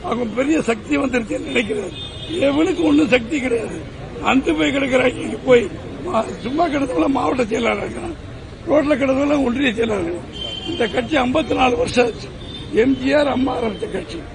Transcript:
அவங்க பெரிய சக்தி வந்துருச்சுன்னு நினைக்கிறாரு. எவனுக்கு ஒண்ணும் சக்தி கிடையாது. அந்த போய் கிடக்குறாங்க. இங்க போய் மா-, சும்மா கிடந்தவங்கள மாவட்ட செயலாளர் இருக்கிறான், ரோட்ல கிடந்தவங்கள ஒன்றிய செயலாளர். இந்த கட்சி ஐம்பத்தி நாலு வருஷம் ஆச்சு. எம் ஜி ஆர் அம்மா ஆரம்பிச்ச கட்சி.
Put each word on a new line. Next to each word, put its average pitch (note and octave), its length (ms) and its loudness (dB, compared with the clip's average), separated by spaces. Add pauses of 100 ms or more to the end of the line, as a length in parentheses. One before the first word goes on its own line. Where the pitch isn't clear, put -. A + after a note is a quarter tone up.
அவங்க B3 220 -2 (100)
பெரிய C#4 260 2
சக்தி A#3 360 -2
வந்துருச்சுன்னு C#4 540 -2
நினைக்கிறாரு. G3+ 440 -2 (460)
எவனுக்கு D4+ 420 2
ஒண்ணும் D4 300 4
சக்தி B3+ 260 0
கிடையாது. A3+ 380 -2 (480)
அந்த B3+ 280 4
போய் D4+ 220 2
கிடக்குறாங்க. B3+ 480 2
இங்க - 220 -6
போய் B3 180 8 (400)
மா-, A3 240 -2 (140)
சும்மா C4+ 260 0
கிடந்தவங்கள C#4 400 0
மாவட்ட C4 380 2
செயலாளர் G#3+ 380 0
இருக்கிறான், F4 320 -8 (520)
ரோட்ல D4 280 4
கிடந்தவங்கள C#4 480 2
ஒன்றிய B3+ 300 2
செயலாளர். G3 480 -2 (460)
இந்த - 200 -2
கட்சி A3+ 300 -2
ஐம்பத்தி C4+ 380 2
நாலு B3+ 220 4
வருஷம் B3 300 2
ஆச்சு. - 220 -6 (460)
எம் B3+ 220 4
ஜி C4 160 0
ஆர் C#4+ 220 4
அம்மா B3+ 220 0
ஆரம்பிச்ச G#3+ 340 -4
கட்சி. - 280 -6 (160)